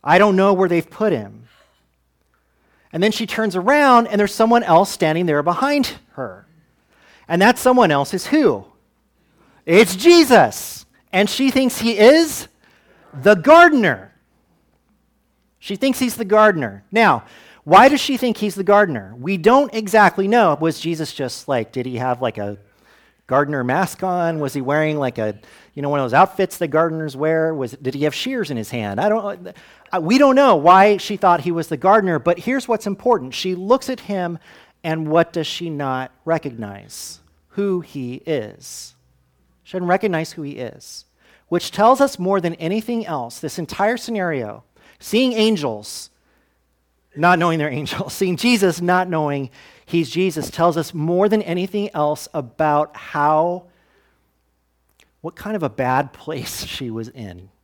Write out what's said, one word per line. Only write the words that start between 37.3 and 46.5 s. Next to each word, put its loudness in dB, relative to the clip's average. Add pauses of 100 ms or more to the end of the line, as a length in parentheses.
Who -4
he -12 (100)
is. -10 (680)
She -12
doesn't -4
recognize -2
who -14
he -12
is, -14 (420)
which -4
tells 4
us -2
more -2
than -4
anything -6
else, -10
this -10
entire -4
scenario, -6 (380)
seeing 0
angels, -4 (1080)